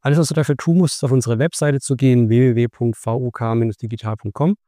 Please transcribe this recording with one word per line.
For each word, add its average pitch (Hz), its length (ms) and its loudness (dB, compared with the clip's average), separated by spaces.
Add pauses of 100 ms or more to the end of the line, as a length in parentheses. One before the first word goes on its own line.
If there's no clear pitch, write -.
Alles, 143 160 2
was 165 100 2
du 156 60 -6
dafür 147 220 0
tun 170 220 0
musst, 180 180 2
ist - 80 -6
auf 131 60 -2
unsere 117 300 0
Webseite 147 400 0
zu - 160 -4
gehen, 123 340 4
w 123 240 4
w - 0 -
w 117 140 0
punkt 117 280 -4
v 113 200 -6
u 123 160 -6
k 113 220 -4 (280)
digital 110 340 -8
punkt - 200 -10
com 156 140 0 (180)